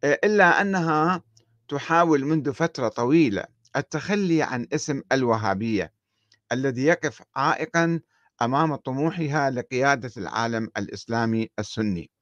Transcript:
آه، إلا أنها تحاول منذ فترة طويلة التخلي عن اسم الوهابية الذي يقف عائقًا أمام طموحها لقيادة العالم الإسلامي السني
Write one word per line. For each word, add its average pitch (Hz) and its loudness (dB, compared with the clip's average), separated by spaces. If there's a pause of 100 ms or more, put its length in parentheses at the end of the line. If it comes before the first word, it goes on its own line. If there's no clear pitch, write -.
آه، 143 2
إلا 202 6
أنها 175 0 (440)
تحاول 156 2
منذ 147 0
فترة 156 -2
طويلة 120 2 (300)
التخلي 165 0
عن 120 -6
اسم 143 -4 (100)
الوهابية 110 0 (580)
الذي 131 -2
يقف 160 0 (140)
عائقًا 165 0 (420)
أمام 139 0
طموحها 143 -2
لقيادة 127 -2
العالم 113 -4
الإسلامي 113 -2 (100)
السني 104 -4 (100)